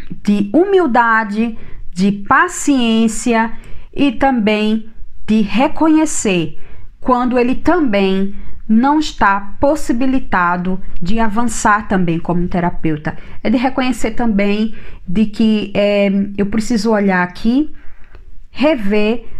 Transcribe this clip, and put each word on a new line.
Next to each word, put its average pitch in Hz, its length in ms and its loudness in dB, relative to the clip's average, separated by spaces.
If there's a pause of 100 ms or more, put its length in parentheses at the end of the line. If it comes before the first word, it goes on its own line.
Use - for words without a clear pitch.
(220)
de 202 300 0
humildade, 233 1040 0 (340)
de 196 200 0
paciência 226 1400 0 (400)
e 277 200 0
também 220 760 0 (380)
de 220 140 2
reconhecer 220 1200 2 (420)
quando 247 380 0
ele 247 180 2
também 202 760 2 (340)
não 262 300 4
está 202 600 0
possibilitado 233 1200 0 (220)
de 202 160 4
avançar 220 720 2
também 170 300 0
como 175 280 0
terapeuta. 160 680 -2 (260)
É 214 80 0
de 247 60 2
reconhecer 254 560 0
também 214 640 0 (320)
de 202 200 2
que, 214 480 0
é, 202 360 2 (260)
eu 202 100 0
preciso 220 460 0
olhar 196 300 2
aqui, 240 520 -2 (760)
rever 214 760 0 (160)